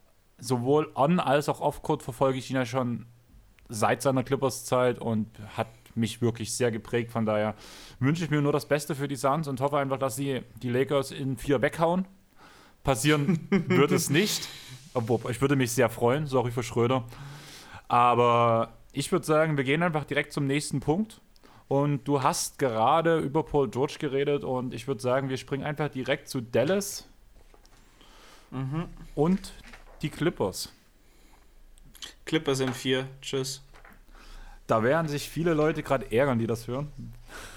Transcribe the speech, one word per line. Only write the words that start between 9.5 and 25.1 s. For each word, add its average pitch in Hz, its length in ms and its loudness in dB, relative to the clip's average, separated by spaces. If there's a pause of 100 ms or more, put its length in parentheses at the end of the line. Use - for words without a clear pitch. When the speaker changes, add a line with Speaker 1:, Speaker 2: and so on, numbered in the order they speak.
Speaker 1:
hoffe 143 160 0
einfach, 135 220 -2
dass 127 160 -2
sie 135 260 -4 (220)
die 123 80 -4
Lakers 135 400 0
in 135 260 -4
vier 135 240 0
weghauen. 170 460 0 (760)
Passieren 147 680 2
Speaker 2:
<laughs> - 0 -
Speaker 1:
wird 143 400 4
es 175 180 2
nicht. 175 380 0 (480)
Obwohl, 117 240 0 (100)
ich 117 120 -6
würde 139 140 4
mich 123 180 2
sehr 117 180 4
freuen. 131 340 2
Sorry 127 240 0
für 120 140 -4
Schröder. 120 400 2 (880)
Aber 120 840 4 (200)
ich - 180 -4
würd 180 140 2
sagen, 156 320 4
wir 139 60 0
gehen 143 180 2
einfach 156 220 0
direkt 147 280 -4
zum 147 140 -2
nächsten 139 340 -2
Punkt. 180 420 -2 (460)
Und 143 400 0
du 143 140 2
hast - 380 0
gerade 143 580 4
über 156 240 0
Paul 143 260 2
George 120 300 -2
geredet 143 460 0
und 127 320 -4
ich 127 120 -10
würd 139 140 -4
sagen, 131 280 0